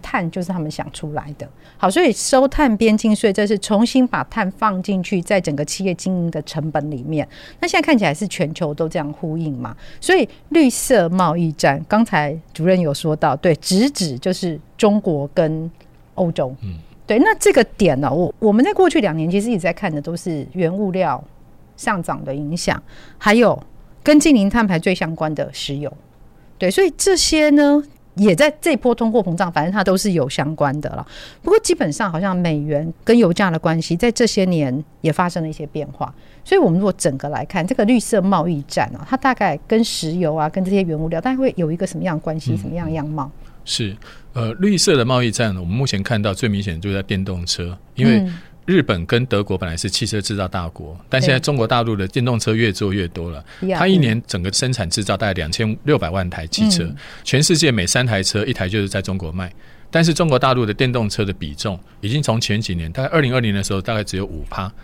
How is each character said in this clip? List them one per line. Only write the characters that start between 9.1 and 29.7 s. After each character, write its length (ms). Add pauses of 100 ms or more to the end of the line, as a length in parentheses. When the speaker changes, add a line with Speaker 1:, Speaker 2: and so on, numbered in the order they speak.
Speaker 1:
呼 240
应 200
嘛， 160 (280)
所 120
以 140 (220)
绿 200
色 380
贸 300
易 160
战， 340
刚 160
才 340 (160)
主 120
任 120
有 160
说 220
到， 220
对， 180
直 340
指 300
就 140
是 260 (180)
中 220
国 340
跟 380 (440)
欧 180
洲。 200 (100)
Speaker 2:
嗯。 100 (340)
Speaker 1:
对， 100
那 220
这 140
个 100
点 380
呢， 120
我， 260
我 120
们 120
在 100
过 160
去 100
两 160
年 160
其 80
实 100
一 40
直 80
在 100
看 180
的 120
都 160
是 340
原 200
物 200
料 320 (560)
上 240
涨 220
的 100
影 200
响， 280 (340)
还 180
有 220 (460)
跟 160
近 160
零 140
碳 180
排 100
最 160
相 220
关 180
的 200
石 240
油。 200 (600)
对， 120
所 140
以 140
这 180
些 360
呢， 300 (340)
也 200
在 240
这 160
波 180
通 160
货 120
膨 120
胀， 160
反 140
正 80